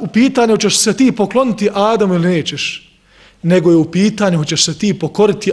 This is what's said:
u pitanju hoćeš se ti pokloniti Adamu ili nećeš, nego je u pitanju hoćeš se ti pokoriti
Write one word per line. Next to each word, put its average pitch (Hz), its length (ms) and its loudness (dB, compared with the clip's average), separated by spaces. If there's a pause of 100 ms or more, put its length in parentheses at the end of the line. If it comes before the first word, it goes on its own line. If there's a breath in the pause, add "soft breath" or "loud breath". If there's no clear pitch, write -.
u 214 60 -8
pitanju 233 480 2
hoćeš 214 240 0
se 196 180 0
ti 254 160 2
pokloniti 208 600 -2
Adamu 202 400 0
ili 170 140 0
nećeš, - 640 -6 (500 soft breath)
nego 175 280 2
je 170 60 4
u 160 140 2
pitanju 196 480 0
hoćeš 151 260 -2
se 160 140 -6
ti 202 200 -2
pokoriti 196 540 0